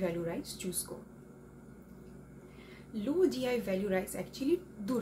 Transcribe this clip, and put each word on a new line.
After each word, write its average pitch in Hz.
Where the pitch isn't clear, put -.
ভ্যালু 170
রাইস 214
চুজ 180
করব। -
লো 294
জিআই 247
ভ্যালু 190
রাইস 190
actually 277
দু 254